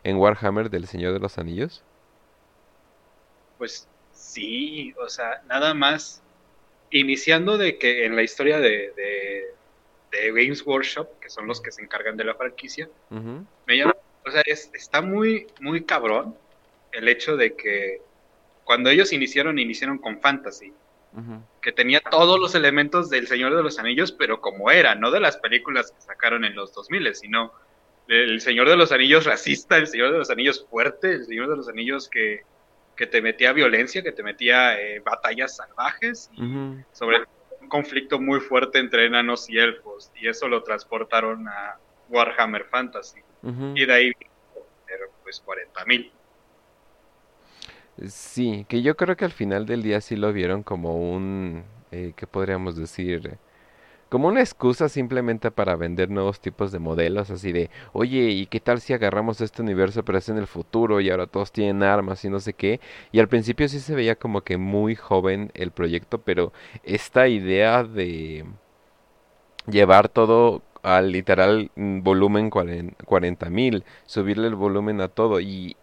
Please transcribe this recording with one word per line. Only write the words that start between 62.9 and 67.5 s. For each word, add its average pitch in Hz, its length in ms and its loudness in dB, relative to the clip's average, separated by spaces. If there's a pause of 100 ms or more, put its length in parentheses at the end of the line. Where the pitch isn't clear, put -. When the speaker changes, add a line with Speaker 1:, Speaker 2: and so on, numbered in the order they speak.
Speaker 1:
Y 107 80 6
al 113 80 4
principio 120 400 0
sí 139 120 -8
se 156 160 -8
veía 113 200 0
como 104 260 -4
que 90 160 -4
muy 104 380 0
joven 98 580 0
el 90 180 -8
proyecto, 87 500 -4
pero 87 300 0 (320)
esta 123 440 2
idea 107 560 2